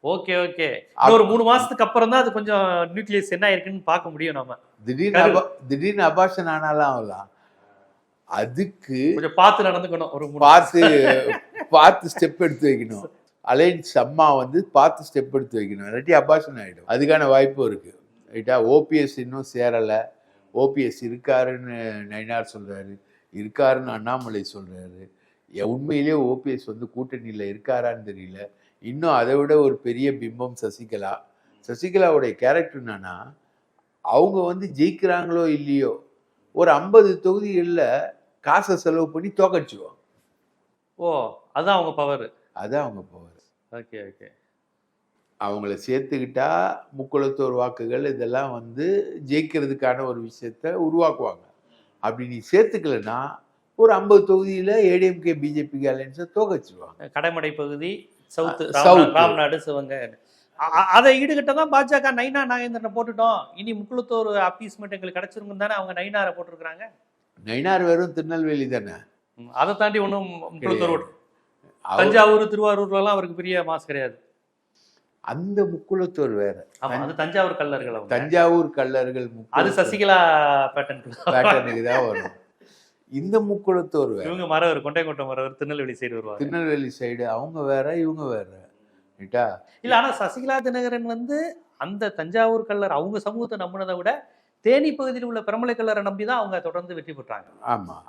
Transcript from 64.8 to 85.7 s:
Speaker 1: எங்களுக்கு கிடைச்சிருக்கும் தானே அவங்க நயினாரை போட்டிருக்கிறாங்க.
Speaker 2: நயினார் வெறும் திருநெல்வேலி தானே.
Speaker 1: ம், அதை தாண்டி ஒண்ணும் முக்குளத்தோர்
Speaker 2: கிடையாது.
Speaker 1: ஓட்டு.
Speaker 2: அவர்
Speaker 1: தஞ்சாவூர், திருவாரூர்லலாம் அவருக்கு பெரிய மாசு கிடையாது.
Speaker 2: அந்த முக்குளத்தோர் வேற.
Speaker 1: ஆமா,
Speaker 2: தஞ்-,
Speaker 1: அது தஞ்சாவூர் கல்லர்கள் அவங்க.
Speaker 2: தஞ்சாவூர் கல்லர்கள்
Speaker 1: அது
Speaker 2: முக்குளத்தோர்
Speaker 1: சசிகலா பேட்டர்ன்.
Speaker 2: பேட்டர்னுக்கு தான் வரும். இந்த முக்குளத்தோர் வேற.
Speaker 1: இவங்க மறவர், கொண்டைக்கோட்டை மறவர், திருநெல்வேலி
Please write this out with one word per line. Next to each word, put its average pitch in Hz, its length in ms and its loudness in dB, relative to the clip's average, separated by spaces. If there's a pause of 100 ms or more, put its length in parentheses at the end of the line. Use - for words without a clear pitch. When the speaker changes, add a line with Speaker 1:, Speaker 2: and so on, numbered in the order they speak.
Speaker 1:
எங்களுக்கு 185 220 -10
கிடைச்சிருக்கும் 202 360 -14
தானே 208 180 -4
அவங்க 190 180 -8
நயினாரை 190 400 -4
போட்டிருக்கிறாங்க. 170 520 -16 (600)
Speaker 2:
நயினார் 165 400 0
வெறும் 170 280 2
திருநெல்வேலி 156 560 -4
தானே. 107 240 -6 (440)
Speaker 1:
ம், 120 140 -20
அதை 147 240 0
தாண்டி 208 240 0
ஒண்ணும் 196 300 -4
முக்குளத்தோர் 160 500 -6
Speaker 2:
கிடையாது. 170 140 0
Speaker 1:
ஓட்டு. - 260 -6 (600)
Speaker 2:
அவர் 190 240 2
Speaker 1:
தஞ்சாவூர், 214 380 6
திருவாரூர்லலாம் 202 720 0
அவருக்கு 180 200 -6
பெரிய 180 260 -4
மாசு 160 240 -6
கிடையாது. 131 300 -8 (1080)
Speaker 2:
அந்த 190 380 -4
முக்குளத்தோர் 170 720 -2
வேற. 101 320 -4 (140)
Speaker 1:
ஆமா, 131 100 -6
Speaker 2:
தஞ்-, 131 120 -4
Speaker 1:
அது 143 120 -8
தஞ்சாவூர் 175 420 -2
கல்லர்கள் 131 380 -6
அவங்க. 110 240 -4
Speaker 2:
தஞ்சாவூர் 170 520 4
கல்லர்கள் 127 560 -2
Speaker 1:
அது 113 80 -14
Speaker 2:
முக்குளத்தோர் 123 440 -2
Speaker 1:
சசிகலா 196 400 4 (560)
பேட்டர்ன். 139 280 -6 (220)
Speaker 2:
பேட்டர்னுக்கு 123 600 2
தான் 123 220 0
வரும். 101 320 -8 (760)
இந்த 190 280 0
முக்குளத்தோர் 180 720 0
வேற. 98 100 -6
Speaker 1:
இவங்க 175 220 -6
மறவர், 160 360 0
கொண்டைக்கோட்டை 147 440 -4
மறவர், 131 300 -6
திருநெல்வேலி 143 440 -8